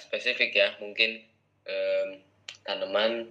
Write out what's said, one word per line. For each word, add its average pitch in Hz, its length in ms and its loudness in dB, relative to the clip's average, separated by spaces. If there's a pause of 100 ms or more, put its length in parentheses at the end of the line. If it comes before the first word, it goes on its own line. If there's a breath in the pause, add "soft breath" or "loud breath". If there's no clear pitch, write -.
spesifik 117 520 -2
ya. 104 240 6
Mungkin, 113 460 -2 (420)
em, 190 420 -2 (560)
tanaman 101 680 0